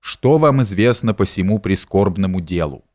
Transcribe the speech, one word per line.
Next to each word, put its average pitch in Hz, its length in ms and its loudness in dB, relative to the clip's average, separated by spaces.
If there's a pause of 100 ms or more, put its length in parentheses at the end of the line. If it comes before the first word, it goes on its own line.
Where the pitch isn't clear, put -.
что - 360 0
вам 143 260 4
известно 110 500 0
по 98 120 0
сему 98 340 -2
прискорбному 95 800 -2
делу? 82 420 -6 (120)